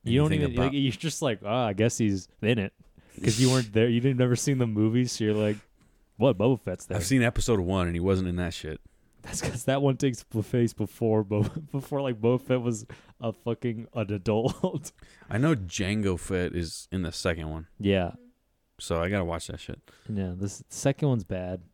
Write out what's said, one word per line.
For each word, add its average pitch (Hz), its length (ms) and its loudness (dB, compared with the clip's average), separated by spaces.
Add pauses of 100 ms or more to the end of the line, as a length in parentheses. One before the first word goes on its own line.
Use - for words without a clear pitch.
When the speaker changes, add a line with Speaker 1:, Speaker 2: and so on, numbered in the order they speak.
Speaker 1:
You 117 160 2
don't 151 120 4
Speaker 2:
anything 147 200 2
Speaker 1:
even, 120 100 -8
Speaker 2:
about 135 120 2
Speaker 1:
like, 139 80 0
you're 135 120 2
just - 280 -6
like, 123 220 -2
"Oh, 101 60 -6
I 117 240 0
guess 110 240 2
he's 101 300 0 (140)
in 113 180 2
it." 98 140 -4 (500)
'Cause 113 160 2
you 127 100 6
Speaker 2:
<laughs> - 20 6
Speaker 1:
weren't 120 220 0
there. 113 160 4
You 120 100 2
didn't, 127 180 2
never 123 200 4
seen 139 220 0
the 120 80 2
movie, 110 380 2
so 117 200 -4
you're 107 80 2
like, 104 240 0 (580)
"What? 113 220 4
Boba 117 240 2
Fett's - 240 -8
there." - 120 -4
Speaker 2:
I've 95 80 0
seen 127 160 4
episode 117 380 2
one, 90 280 0
and 85 80 -2
he 85 40 0
wasn't 92 300 2
in 87 80 -2
that 87 160 -4
shit. - 260 -10 (420)
Speaker 1:
That's - 200 -10
'cause - 240 -6
that 139 160 2
one 139 160 2
takes 131 260 0
pl-, - 180 -4
place 117 320 2
before 110 520 0
Boba, 107 440 -2
<laughs> - 20 -12
before, 139 300 -4
like, 127 200 -4
Boba 120 200 4
Fett 127 200 0
was 113 240 -2 (340)
a 113 140 -4
fucking, 117 600 -6
an 104 200 -4
adult. 113 800 0 (180)
<laughs> - 180 -20
Speaker 2:
I 101 80 -4
know 147 180 4
Jango 98 640 -2
Fett 90 380 -2
is 85 360 -6
in 95 120 -2
the 82 80 -4
second 82 380 -4
one. 80 180 -8 (100)
Speaker 1:
Yeah. 98 360 2 (680)
Speaker 2:
So 82 240 -4
I 87 60 -2
gotta 98 160 0
watch 82 220 -6
that 85 120 -12
shit. - 200 -12 (320)
Speaker 1:
Yeah, 95 240 -4
this 101 340 -8
second - 400 -2
one's 117 160 0
bad. 90 360 -6 (120)